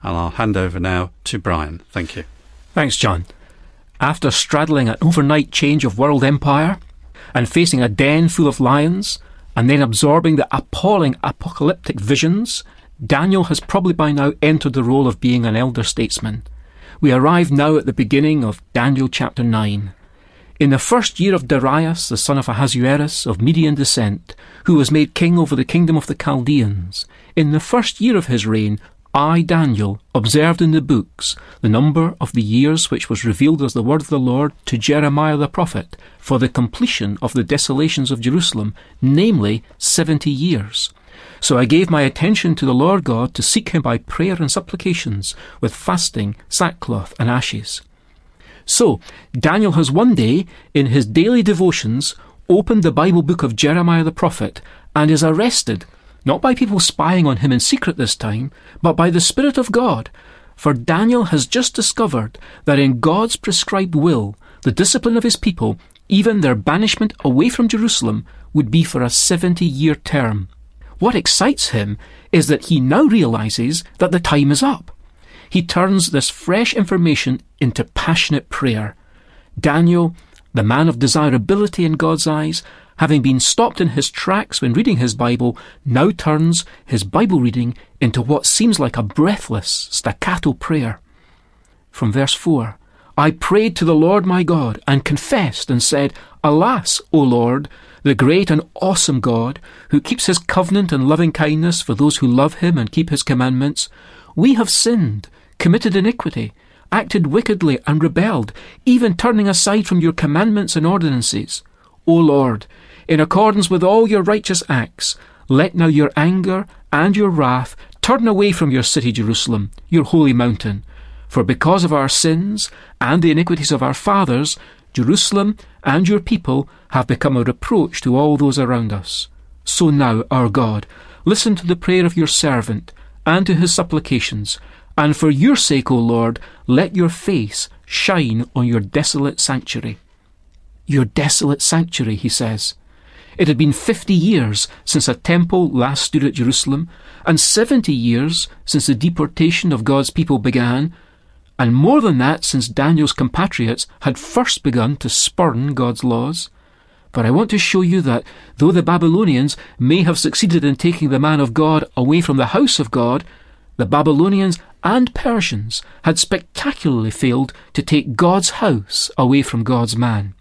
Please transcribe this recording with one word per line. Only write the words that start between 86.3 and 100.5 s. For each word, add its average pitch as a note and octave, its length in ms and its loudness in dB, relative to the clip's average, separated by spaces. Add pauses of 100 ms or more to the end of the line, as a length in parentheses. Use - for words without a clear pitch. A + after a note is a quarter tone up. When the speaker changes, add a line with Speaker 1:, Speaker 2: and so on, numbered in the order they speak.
Speaker 2:
his G#2+ 200 -4
Bible F3+ 360 0
reading A#2+ 360 -2 (240)
into B2+ 200 0
what C3 260 -2
seems G#3+ 340 2
like B2+ 160 -2
a A#2+ 60 -2
breathless, C3 920 -2
staccato D#3+ 640 -4
prayer. B2+ 460 -4 (920)
From A#2 180 -2
verse C3+ 240 0
four, A#2+ 440 -2 (380)
"I D3+ 140 2
prayed G3 460 0
to - 80 -2
the E3 100 2
Lord F3 320 2
my F3+ 160 0
God D3 460 0
and C#3 160 2
confessed D3 640 -2
and B2 100 0
said, C#3 340 0 (280)
'Alas, E3 580 0 (120)
O D#3+ 80 4
Lord, B2 480 0 (340)
the C#3+ 120 2
great E3+ 360 2
and C#3+ 120 2 (120)
awesome F3 460 -2
God, A#2+ 400 -2 (300)
who D3 100 4
keeps - 260 -4
his F3+ 120 0
covenant F#3 520 0